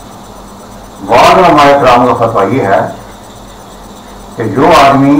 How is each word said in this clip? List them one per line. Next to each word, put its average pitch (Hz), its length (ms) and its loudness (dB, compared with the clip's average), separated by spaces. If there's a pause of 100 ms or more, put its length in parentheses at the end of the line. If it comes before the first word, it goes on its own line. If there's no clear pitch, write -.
(1040)
बाद - 340 2
उलमाए 147 360 2
कराम 127 320 2
का 120 100 0
फतवा 113 320 -2
ये 127 160 -2
है 98 180 -2 (1500)
कि 117 140 -8
जो 127 240 0
आदमी 139 460 2